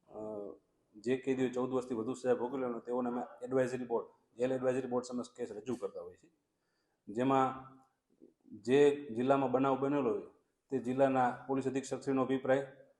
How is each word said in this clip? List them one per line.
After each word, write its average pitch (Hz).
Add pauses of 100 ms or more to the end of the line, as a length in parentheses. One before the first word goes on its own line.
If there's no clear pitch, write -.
અ, 104 (760)
જે 113
કેદીઓ 127
ચૌદ 127
વર્ષથી 127
વધુ 113
સજા 127
ભોગવેલી 127
હોય 117
તેઓને 123
અમે 123 (220)
એડવાઇઝરી 127
બોર્ડ, -
જેલ 127
એડવાઇઝરી 127
બોર્ડ 120
સમક્ષ 123
કેસ 113
રજૂ 107
કરતા 95
હોઈએ 90
છીએ, - (840)
જેમાં 131 (800)
જે 143
જિલ્લામાં 131
બનાવ 131
બનેલો 139
હોય 98 (480)
તે 131
જિલ્લાના 127
પોલીસ 135
અધિક્ષકશ્રીનો 135
અભિપ્રાય 131 (380)